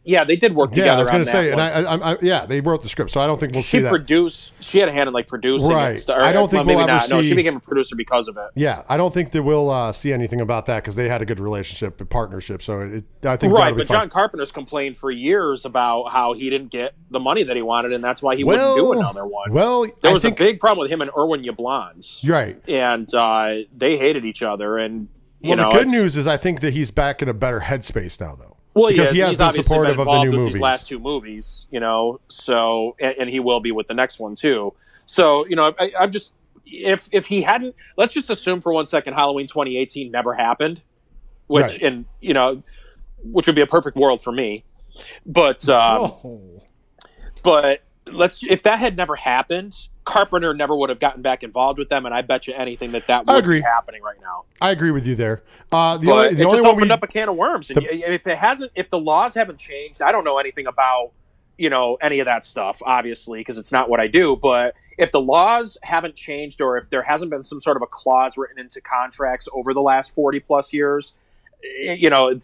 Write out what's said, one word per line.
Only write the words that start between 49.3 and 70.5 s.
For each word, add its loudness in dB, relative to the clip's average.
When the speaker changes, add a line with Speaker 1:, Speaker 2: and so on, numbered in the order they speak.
Speaker 1:
Carpenter 0
never -2
would 0
have -6
gotten -2
back -2
involved -2
with -8
them, -2
and -6
I -2
bet -4
you -8
anything -8
that -6
that 0
Speaker 2:
I 6
Speaker 1:
would 4
be 0
Speaker 2:
agree. 2
Speaker 1:
happening -2
right -12
now. -14
Speaker 2:
I 0
agree 0
with -2
you -2
there. -4
Uh, 2
the -2
Speaker 1:
But 8
Speaker 2:
only, 4
the 2
Speaker 1:
it 6
Speaker 2:
only 4
Speaker 1:
just 4
Speaker 2:
one 8
Speaker 1:
opened 4
Speaker 2:
we 4
Speaker 1:
up 2
a -2
can -4
of -2
worms, -2
and -2
Speaker 2:
the 4
Speaker 1:
y-, -6
if -2
it -2
hasn't, 0
if -6
the -2
laws 0
haven't -4
changed, -14
I 4
don't 0
know 0
anything -6
about, 0
you -2
know, 0
any 0
of -2
that -2
stuff, -6
obviously, -4
'cause -12
it's -14
not 2
what 2
I 2
do. 4
But 2
if 2
the 2
laws 2
haven't -4
changed, -10
or 0
if -12
there -2
hasn't -4
been -8
some -16
sort 0
of -6
a -4
clause 0
written -8
into -18
contracts -4
over -4
the 0
last 0
forty 0
plus -2